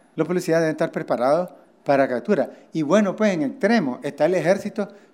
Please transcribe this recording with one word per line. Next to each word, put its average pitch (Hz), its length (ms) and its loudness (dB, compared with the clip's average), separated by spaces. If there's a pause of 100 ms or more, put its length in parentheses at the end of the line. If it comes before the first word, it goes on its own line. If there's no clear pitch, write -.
(160)
los - 100 0
policías 170 340 0
deben 160 120 0
estar 156 200 -2
preparados 156 580 0 (340)
para 135 240 4
captura. 127 420 -2 (220)
Y 160 100 -2
bueno, 185 320 2
pues 214 200 0
en 156 80 -2
extremo 160 600 0
está 151 240 -2
el 180 80 2
ejército, 190 540 -2 (260)